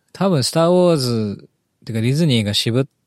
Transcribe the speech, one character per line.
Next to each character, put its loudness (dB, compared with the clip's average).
多 -2
分、 0
ス -4
タ 2
ー 2
ウ 4
ォ 4
ー 0
ズ、 -4
て -8
か -2
デ 0
ィ 0
ズ 0
ニ 2
ー 0
が -2
渋 -2
っ -2